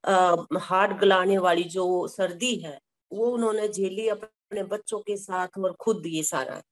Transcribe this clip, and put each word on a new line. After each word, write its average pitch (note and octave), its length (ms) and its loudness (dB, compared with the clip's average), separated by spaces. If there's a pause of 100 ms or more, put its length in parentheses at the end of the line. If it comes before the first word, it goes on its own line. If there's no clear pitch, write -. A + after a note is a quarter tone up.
अ, F#3 300 6 (220)
हाड़ F#3+ 360 2
गलाने F#3+ 440 4
वाली F3+ 260 2
जो F3+ 440 0
सर्दी G3 480 -2
है, D#3+ 240 -10 (340)
वो A3+ 160 0
उन्होंने A3 380 0
झेली G3 400 -2
अपने G#3 560 -6
बच्चों G#3 360 -6
के G#3 180 -6
साथ F#3 300 -4 (120)
और F#3 140 0
खुद F#3+ 320 -2
ये D#3+ 180 -2
सारा। C#3 380 -4 (100)